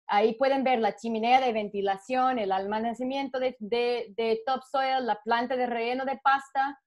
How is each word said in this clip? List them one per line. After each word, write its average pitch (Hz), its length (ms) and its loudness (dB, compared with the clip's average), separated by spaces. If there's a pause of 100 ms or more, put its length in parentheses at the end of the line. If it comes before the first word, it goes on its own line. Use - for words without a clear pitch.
ahí 220 280 4
pueden 269 280 2
ver 247 160 2
la 208 160 0
chimenea 233 440 2
de 254 140 0
ventilación, 214 840 -2
el 190 120 -2
almacenamiento 233 880 -4
de, 254 200 -2
de, 233 580 -2
de 226 280 0
topsoil, 262 600 0
la 208 180 -2
planta 240 320 0
de 247 120 0
relleno 240 360 -2
de 262 200 -4
pasta, 277 640 0